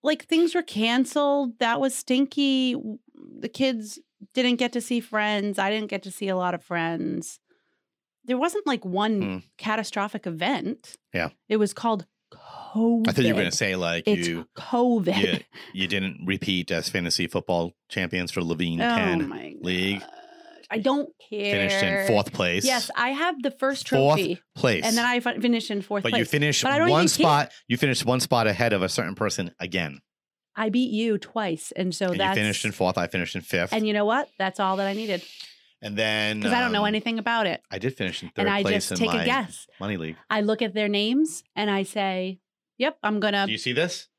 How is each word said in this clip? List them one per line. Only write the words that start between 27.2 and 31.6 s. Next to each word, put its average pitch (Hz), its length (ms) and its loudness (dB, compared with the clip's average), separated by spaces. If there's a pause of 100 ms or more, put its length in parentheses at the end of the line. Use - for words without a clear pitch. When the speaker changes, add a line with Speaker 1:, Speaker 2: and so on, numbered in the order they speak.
Speaker 2:
spot, 147 260 4 (140)
you 117 100 0
finished 135 300 2
one 127 140 4
spot 117 260 2
ahead 107 260 4
of 98 100 2
a 95 60 2
certain 92 280 -2
person 98 420 -2
again. 85 400 -2 (560)
Speaker 1:
I 220 140 -2
beat 240 240 0
you 214 260 0
twice, 190 560 -6